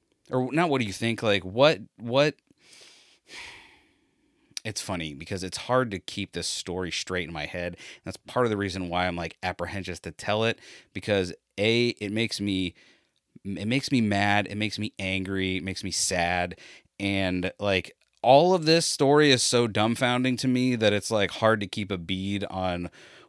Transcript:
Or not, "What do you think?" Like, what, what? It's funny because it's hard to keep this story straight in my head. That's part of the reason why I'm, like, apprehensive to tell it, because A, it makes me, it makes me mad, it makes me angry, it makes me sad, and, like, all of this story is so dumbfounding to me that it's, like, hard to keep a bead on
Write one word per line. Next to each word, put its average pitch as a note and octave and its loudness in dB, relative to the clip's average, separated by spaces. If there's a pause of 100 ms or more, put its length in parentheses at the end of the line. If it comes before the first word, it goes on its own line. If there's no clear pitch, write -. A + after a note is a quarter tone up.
(300)
Or B2+ -2
not, E3 2
"What C#3 2
do A2+ -2
you F#2+ -4
think?" A2+ -2
Like, G2+ 2
what, A2+ 4 (180)
what? C3 2 (2250)
It's A2 -8
funny D#2+ -6
because E2+ -10
it's F#2 -8
hard B2+ 0
to F#2+ -6
keep - -8
this E2+ -6
story F2+ -6
straight F2+ -4
in E2+ -12
my D2+ -6
head. F2 -6 (280)
That's - -10
part - -2
of A2+ 0
the G#2+ -2
reason F#2+ -4
why F2+ 0
I'm, F2 -4
like, E2+ -8
apprehensive F2+ -6
to F2 -10
tell G#2+ -2
it, A2+ 0 (360)
because F#2+ 0 (240)
A, A#2 4
it G#2 -6
makes A2 -2
me, F#2+ -2 (720)
it G2 -8
makes C3 -2
me B2+ 4
mad, G2+ 2
it G2+ -8
makes G#2 -4
me G#2+ -6
angry, F#2+ -2
it D#2 -6
makes F#2+ -6
me F#2+ -6
sad, F2+ 0 (400)
and, F#2+ 0
like, G2 0 (260)
all D3+ 8
of E3+ 2
this D#3+ 4
story D3 6
is B2 6
so A#2+ 4
dumbfounding A#2+ 0
to C3 -2
me B2+ 2
that G#2+ 4
it's, G2+ -2
like, G2+ 0
hard A2+ 4
to G2+ -4
keep G2 -6
a F#2+ -2
bead F#2+ -4
on F2+ -4 (380)